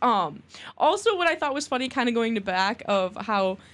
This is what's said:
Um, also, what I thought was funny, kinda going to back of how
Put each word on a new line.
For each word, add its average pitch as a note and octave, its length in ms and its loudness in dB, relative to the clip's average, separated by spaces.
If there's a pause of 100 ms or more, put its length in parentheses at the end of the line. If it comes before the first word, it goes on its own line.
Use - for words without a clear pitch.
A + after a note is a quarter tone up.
Um, F#3+ 400 0 (340)
also, G4+ 400 2
what F4 100 2
I D#4+ 80 4
thought D4 180 -2
was C#4+ 140 -4
funny, B3+ 220 -2
kinda B3 220 0
going A3+ 240 0
to G#3 60 -2
back G3 440 0
of F#3+ 300 0
how G3 420 0 (160)